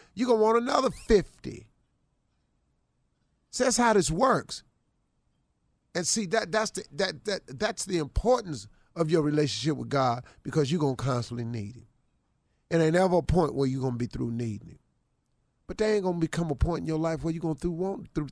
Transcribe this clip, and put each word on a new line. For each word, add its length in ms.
you're 160
gonna 140
want 160
another 320
fifty. 800
So 140
that's 140
how 160
this 160
works. 540
And 120
see, 200
that, 260
that's 200
the, 200
that, 320
that, 340
that's 280
the 100
importance 720
of 160
your 120
relationship 560
with 100
God, 340
because 280
you're 100
gonna 160
constantly 500
need 300
him. 100
It 100
ain't 160
ever 220
a 60
point 320
where 120
you're 140
gonna 160
be 100
through 260
needing 360
him. 100
But 100
there 180
ain't 100
gonna 140
become 320
a 40
point 260
in 60
your 120
life 240
where 80
you're 120
gonna 120
through 180
want, 420
through, 180